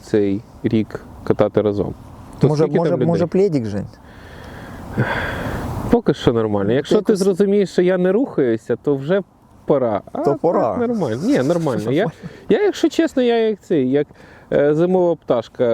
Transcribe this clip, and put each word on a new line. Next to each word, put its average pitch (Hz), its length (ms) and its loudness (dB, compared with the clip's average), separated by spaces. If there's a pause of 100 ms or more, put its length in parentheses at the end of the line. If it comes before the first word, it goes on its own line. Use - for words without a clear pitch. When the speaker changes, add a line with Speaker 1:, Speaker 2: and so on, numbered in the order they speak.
Speaker 1:
цей 101 380 0 (220)
рік 110 380 -2 (240)
катати 104 380 2
разом. 101 320 -2 (440)
То 139 100 4
Speaker 2:
Може, 151 140 2
Speaker 1:
скільки 147 160 0
там 196 60 0
Speaker 2:
може, 147 100 0
Speaker 1:
людей? 131 120 0
Speaker 2:
може, 170 200 2
пледик, 165 400 0
Жень? 101 200 -6 (2000)
Speaker 1:
Поки 233 240 2
що - 180 0
нормально. 107 400 0
Якщо 139 220 0
ти 214 180 0
Speaker 2:
Якось 202 60 0
Speaker 1:
зрозумієш, 196 520 2
що - 120 2
я 185 160 2
не 180 140 2
рухаюся, 131 720 0
то 143 140 0
вже 165 260 -2 (440)
пора. 123 340 2 (120)
А - 60 -8
Speaker 2:
То 302 60 -2
Speaker 1:
так 143 140 0
Speaker 2:
пора. 131 380 0
Speaker 1:
нормально. 202 480 -2
Ні, 262 140 2
нормально. 135 540 0
Я, 165 140 0 (220)
Speaker 2:
<laughs> - 200 -20
Speaker 1:
я, 330 160 2
якщо 349 240 0
чесно, 302 340 0
я 233 260 2
як 214 140 -4
цей, 131 280 0
як, 143 160 2 (460)
е, 147 220 4
зимова 175 420 2
пташка. - 580 -2